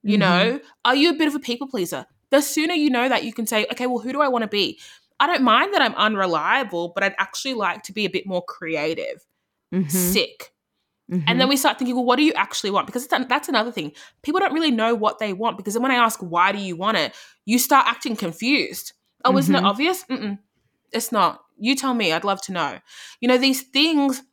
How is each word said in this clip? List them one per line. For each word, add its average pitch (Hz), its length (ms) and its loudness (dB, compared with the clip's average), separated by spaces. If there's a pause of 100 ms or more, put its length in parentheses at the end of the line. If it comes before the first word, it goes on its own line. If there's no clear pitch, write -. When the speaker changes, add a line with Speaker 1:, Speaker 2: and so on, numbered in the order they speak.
Speaker 1:
You 208 140 2
Speaker 2:
Mm-hmm. - 20 4
Speaker 1:
know, 196 400 4 (240)
are 254 120 2
you 302 160 4
a - 20 0
bit 311 140 2
of 294 80 -2
a 285 40 -4
people 240 280 -8
pleaser? 175 400 -6 (220)
The 285 120 6
sooner 320 320 -2
you 302 160 2
know 247 180 2
that, 233 160 0
you 226 80 -6
can 220 160 -6
say, 214 240 0
"Okay, 247 160 -4
well, 247 120 -2
who 233 120 -8
do 285 100 -2
I 285 60 2
wanna 233 200 0
be?" 202 320 -2 (400)
I 269 80 4
don't 330 160 2
mind 254 300 4
that 339 80 4
I'm 240 140 2
unreliable, 190 960 0
but 196 100 -2
I'd 196 140 -2
actually 254 380 -4
like 185 280 -4
to 190 100 -16
be 214 120 -2
a 180 40 0
bit 190 180 -4
more 180 160 -4
creative. 160 840 -6 (480)
Speaker 2:
Mm-hmm. 180 140 0
Speaker 1:
Sick. 180 640 -2 (600)
Speaker 2:
Mm-hmm. 170 160 -2
Speaker 1:
And 233 120 2
then 262 80 4
we 277 100 2
start 285 220 0
thinking, 247 160 -2
"Well, 247 100 0
what 247 120 4
do 302 60 4
you 302 100 4
actually - 380 -4
want?" 196 140 0
Because 254 220 -6
that's, 262 200 -2
that's 285 220 -2
another 240 220 0
thing. 156 220 -8 (300)
People 330 180 0
don't 320 120 0
really 320 180 0
know 226 220 2
what 214 260 -2
they 214 120 -4
want, 196 260 -4
because 202 160 -8
then 233 100 -2
when 269 80 0
I 254 40 2
ask, 233 240 2
"Why 175 320 2
do 208 80 -4
you 190 160 -6
want 196 220 -2
it?" 147 180 -2 (300)
you 226 140 2
start 269 280 4
acting 233 300 -4
confused. 208 760 -4 (300)
"Oh, 254 140 4
isn't 180 180 4
it - 20 2
Speaker 2:
Mm-hmm. 185 80 2
Speaker 1:
obvious?" 294 400 0
Mm-mm. 208 320 -6 (540)
It's 226 200 -4
not. 196 300 2 (160)
You 240 180 0
tell 269 180 -2
me. 202 200 0
I'd 170 100 -2
love 196 200 -2
to - 80 -10
know. 151 280 -4 (400)
You 240 80 0
know, 254 120 6
these 262 240 2
things 285 580 2 (120)